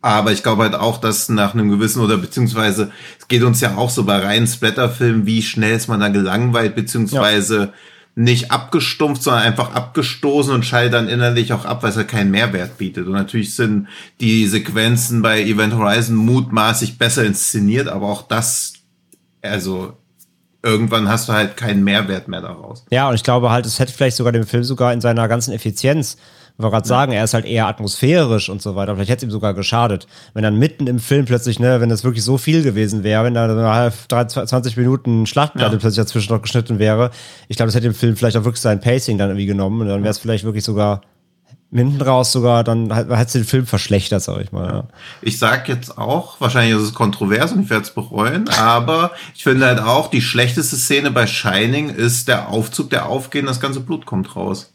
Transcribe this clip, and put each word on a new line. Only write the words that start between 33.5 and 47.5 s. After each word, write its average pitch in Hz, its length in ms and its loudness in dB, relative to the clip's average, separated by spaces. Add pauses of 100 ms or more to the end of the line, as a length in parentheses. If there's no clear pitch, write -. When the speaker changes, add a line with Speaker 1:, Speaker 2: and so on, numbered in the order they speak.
Speaker 2:
halb, 117 220 2 (140)
drei, 120 180 2
zwanzig 123 500 -4
Minuten 123 480 2
Schlachtplatte 123 520 0
Speaker 1:
Ja. - 20 0
Speaker 2:
plötzlich 110 260 2
dazwischen 101 300 -4
noch 104 80 -2
geschnitten 117 360 -2
wäre, 107 320 2 (380)
ich 110 80 -6
glaube, 117 120 2
das 110 60 -2
hätte 120 140 2
dem 110 60 0
Film 117 220 2
vielleicht 113 200 2
auch 110 80 0
wirklich 117 160 -2
sein 104 220 2
Pacing 120 340 0
dann 98 140 0
irgendwie 98 160 -2
genommen 98 340 -2
und 107 80 -2
dann 98 160 -2
wär's 107 140 -2
vielleicht 110 260 -4
wirklich 107 200 -4
sogar 104 360 0 (720)
hinten 135 300 2
raus 127 300 2
sogar, 120 320 4
dann 113 280 0
hat, 113 180 -2
hat's 120 220 2
den 117 120 0
Film 127 200 0
verschlechtert, 98 580 0
sag 95 200 -6
ich 95 80 -10
mal. 92 180 -6
Ja. 98 160 -4 (380)
Speaker 1:
Ich 107 160 -4
sag 120 300 0
jetzt 123 300 -6
auch, 135 420 -4
wahrscheinlich 120 360 2
ist 107 60 2
es 107 120 -4
kontrovers 110 580 0